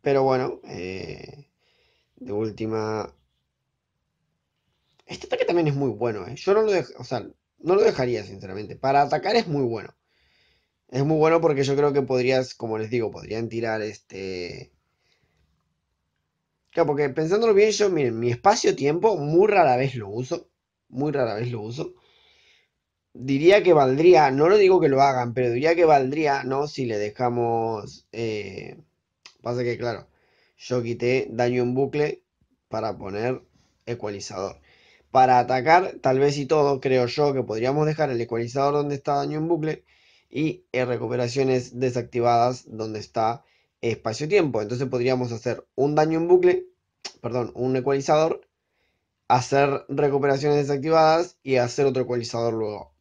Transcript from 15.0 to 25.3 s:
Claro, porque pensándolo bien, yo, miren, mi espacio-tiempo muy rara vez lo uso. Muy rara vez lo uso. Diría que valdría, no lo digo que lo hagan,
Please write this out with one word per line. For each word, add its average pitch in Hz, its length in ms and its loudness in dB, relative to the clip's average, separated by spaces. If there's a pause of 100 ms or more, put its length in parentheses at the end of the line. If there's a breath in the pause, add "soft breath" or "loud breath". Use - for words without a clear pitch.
Claro, 165 160 0
porque 143 240 -2
pensándolo 185 420 0
bien, 208 200 4
yo, 202 180 0
miren, 131 280 0
mi 120 120 -2
espacio-tiempo 180 880 0
muy 160 300 4
rara 165 280 4
vez 127 200 -2
lo 104 120 -10
uso. 131 400 -8 (400)
Muy 143 240 -4
rara 120 220 -2
vez 120 180 -6
lo 113 80 -8
uso. 120 340 -10 (1200 soft breath)
Diría 151 480 4
que 175 120 6
valdría, 151 560 6
no 143 180 4
lo 202 80 6
digo 190 240 6
que 160 80 2
lo 135 140 4
hagan, 123 320 0